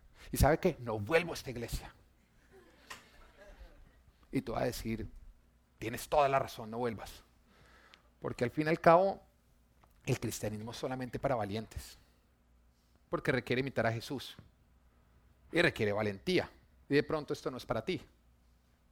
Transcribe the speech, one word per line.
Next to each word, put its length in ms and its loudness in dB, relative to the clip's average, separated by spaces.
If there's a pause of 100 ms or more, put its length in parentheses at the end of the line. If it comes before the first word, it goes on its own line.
(300)
¿Y 60 -6
sabe 220 6
qué? 220 2
"No 180 -2
vuelvo 320 2
a 40 -6
esta 160 -10
iglesia". 440 -8 (2250)
Y 120 -2
tú 100 -6
vas 100 -2
a 40 0
decir, 420 -4 (680)
"Tienes 300 -8
toda 200 6
la 100 4
razón, 320 -6
no 80 -6
vuelvas". 440 -6 (1000)
Porque 240 -4
al 60 0
fin 160 -2
y 40 2
al 100 2
cabo, 420 6 (840)
el 120 2
cristianismo 520 -6
es 80 -10
solamente 400 -6
para 160 2
valientes. 640 -6 (1120)
Porque 200 -2
requiere 300 2
imitar 260 0
a 60 2
Jesús. 420 -6 (1160)
Y 80 4
requiere 320 4
valentía. 580 0 (380)
Y 60 0
de 80 6
pronto 320 -4
esto 160 -6
no 80 -10
es 80 -16
para 180 -2
ti. 160 -2 (920)